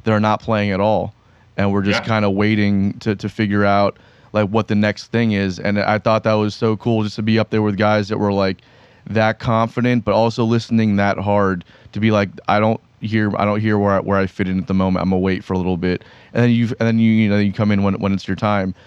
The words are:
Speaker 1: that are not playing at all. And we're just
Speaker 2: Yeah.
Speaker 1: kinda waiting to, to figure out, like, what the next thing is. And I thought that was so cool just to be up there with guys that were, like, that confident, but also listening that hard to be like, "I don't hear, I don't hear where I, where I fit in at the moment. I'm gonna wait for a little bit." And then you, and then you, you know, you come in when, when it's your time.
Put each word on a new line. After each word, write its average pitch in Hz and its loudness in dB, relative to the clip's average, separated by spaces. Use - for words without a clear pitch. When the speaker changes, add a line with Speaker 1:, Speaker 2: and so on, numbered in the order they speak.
Speaker 1:
that 110 2
are 104 2
not 107 0
playing 104 -2
at 95 -2
all. 104 -2
And 98 0
we're 101 0
just 101 0
Speaker 2:
Yeah. 117 -10
Speaker 1:
kinda 107 0
waiting 101 0
to, 110 -2
to 104 -8
figure 101 0
out, 101 2
like, 104 0
what 107 0
the 107 0
next 104 0
thing 117 0
is. 95 -2
And 101 -2
I 104 0
thought 110 0
that 110 2
was 107 0
so 110 -2
cool 113 0
just 104 -6
to 113 -6
be 110 2
up 107 -2
there 110 0
with 104 0
guys 104 2
that 107 -4
were, 104 0
like, 95 -2
that 110 0
confident, 117 0
but 101 0
also 113 0
listening 113 0
that 101 0
hard 98 0
to 101 -8
be 110 2
like, 101 2
"I 104 2
don't 110 0
hear, 107 0
I - 0
don't 104 0
hear 107 0
where 101 2
I, 98 2
where 98 0
I 95 2
fit 92 -4
in 92 -2
at 90 -4
the - -4
moment. 95 0
I'm 92 0
gonna 92 0
wait 95 -2
for - -8
a 92 -2
little 90 -2
bit." 90 -4
And 117 2
then 120 2
you, 117 2
and 113 0
then 113 2
you, 113 4
you 110 4
know, 101 2
you 101 0
come 107 0
in 98 2
when, 98 0
when 98 0
it's 95 -6
your 95 -4
time. 101 -2